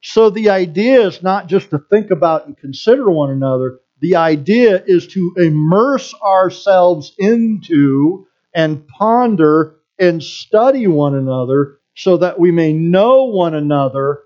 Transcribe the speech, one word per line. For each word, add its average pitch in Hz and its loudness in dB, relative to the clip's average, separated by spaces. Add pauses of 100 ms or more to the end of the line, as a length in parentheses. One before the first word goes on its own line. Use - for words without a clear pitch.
So 220 2
the 214 0
idea 196 2
is - -8
not 185 -2
just 180 -4
to 147 -4
think 208 -2
about 160 -2
and 143 -18
consider 220 0
one 147 0
another. 131 -4 (200)
The 175 0
idea 180 0
is 175 0
to 180 -6
immerse 180 0
ourselves 185 0
into 180 0 (280)
and 156 -4
ponder 196 0 (220)
and 170 0
study 247 -2
one 147 0
another 131 -4 (160)
so 185 0
that 175 -2
we 180 2
may 165 0
know 190 2
one 180 -2
another 143 -2